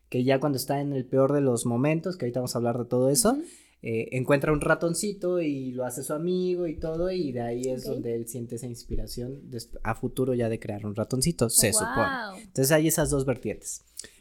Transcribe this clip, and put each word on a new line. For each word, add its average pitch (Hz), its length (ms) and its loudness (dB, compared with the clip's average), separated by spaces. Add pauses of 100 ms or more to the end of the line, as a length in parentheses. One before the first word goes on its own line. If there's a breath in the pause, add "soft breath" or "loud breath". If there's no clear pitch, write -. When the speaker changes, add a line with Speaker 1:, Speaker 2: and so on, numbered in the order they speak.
Speaker 1:
que 127 140 0
ya 135 160 6
cuando 143 180 0
está 139 240 -2
en 143 120 -2
el 131 120 -2
peor 135 280 4
de 147 80 4
los 123 260 2
momentos, 156 500 2
que - 80 -4
ahorita 123 140 -2
vamos 127 160 -4
a - 20 0
hablar 120 220 0
de 117 60 -4
todo 127 260 4
eso, 175 220 4
Speaker 2:
Ujú. 294 100 -2 (400 loud breath)
Speaker 1:
eh, 113 300 -2
encuentra 139 380 2
un 151 100 2
ratoncito 175 800 0
y 139 320 -2
lo 123 140 -4
hace 123 180 -6
su 156 100 -4
amigo 180 540 0
y 156 120 -6
todo, 165 320 -2
y 175 200 -2
de 120 100 -4
ahí 120 260 -2
es 127 180 -4
Speaker 2:
Ok. 139 80 -4
Speaker 1:
donde 117 220 -4
él 117 120 -4
siente 120 280 -8
esa 117 100 -8
inspiración 120 840 -6
des-, 117 180 -10 (140)
a 110 120 -2
futuro 131 380 0
ya 117 160 2
de 113 100 -2
crear 104 260 -8
un 104 100 -4
ratoncito, 131 540 2
se 110 220 4
Speaker 2:
Wow. - 80 2
Speaker 1:
supone. - 640 -2
Entonces 135 280 2
hay 156 160 6
esas 151 240 2
dos 139 140 0
vertientes. - 580 -6 (380 loud breath)